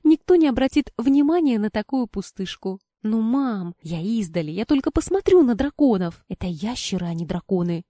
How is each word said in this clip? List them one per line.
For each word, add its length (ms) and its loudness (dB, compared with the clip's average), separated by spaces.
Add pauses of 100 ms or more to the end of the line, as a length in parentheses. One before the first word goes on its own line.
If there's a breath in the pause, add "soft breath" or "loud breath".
никто 320 4
не 140 4
обратит 480 0
внимания 600 2
на 120 0
такую 360 -2
пустышку. 760 -10 (200)
"Ну, 200 -2
мам, 600 -2
я 200 -8
издали, 500 -4
я 140 -4
только 260 0
посмотрю 500 2
на 140 4
драконов. 720 0
Это 200 -8
ящеры, 580 -6
а 80 -6
не 120 -6
драконы". 640 -4